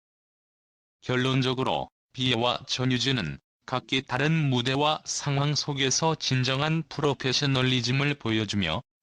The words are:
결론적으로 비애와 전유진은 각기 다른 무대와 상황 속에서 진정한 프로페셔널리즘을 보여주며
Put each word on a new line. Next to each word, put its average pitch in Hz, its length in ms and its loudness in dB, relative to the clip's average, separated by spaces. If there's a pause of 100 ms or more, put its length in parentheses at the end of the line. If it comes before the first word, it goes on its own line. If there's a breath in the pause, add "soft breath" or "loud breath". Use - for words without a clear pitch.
(1000)
결론적으로 127 880 0 (240)
비애와 123 520 0
전유진은 123 760 -2 (260)
각기 131 360 -4
다른 135 300 0 (180)
무대와 135 540 0
상황 143 520 -2
속에서 139 600 0
진정한 135 720 0
프로페셔널리즘을 131 1300 2
보여주며 104 680 0 (220)